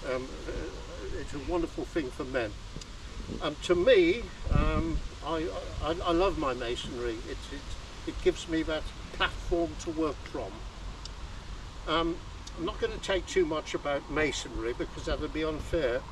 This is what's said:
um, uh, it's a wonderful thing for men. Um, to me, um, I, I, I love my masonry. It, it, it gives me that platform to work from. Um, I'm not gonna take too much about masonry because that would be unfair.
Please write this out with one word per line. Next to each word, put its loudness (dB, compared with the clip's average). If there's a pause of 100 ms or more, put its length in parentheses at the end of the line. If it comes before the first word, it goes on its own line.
(120)
um, 0 (200)
uh, -6
it's -6
a -4 (120)
wonderful 0
thing 0
for -4
men. 0 (880)
Um, 0
to 6
me, 8 (300)
um, 4 (260)
I, 0 (360)
I, 2
I 4
love 6
my 0
masonry. -2 (140)
It, -6 (140)
it, -8
it -6
gives 2
me 2
that 0 (320)
platform 2 (100)
to -4
work 0
from. -6 (1400)
Um, 4 (420)
I'm -2
not -4
gonna 0
take 0
too 6
much 0
about 0
masonry 0
because -4
that 0
would -2
be 0
unfair. 0 (120)